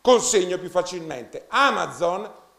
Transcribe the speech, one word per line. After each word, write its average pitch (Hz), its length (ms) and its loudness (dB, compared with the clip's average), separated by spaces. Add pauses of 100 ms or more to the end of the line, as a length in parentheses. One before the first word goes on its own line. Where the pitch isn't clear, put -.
consegno 190 580 2
più 170 120 -10
facilmente. 165 760 -6
Amazon, 190 800 0 (300)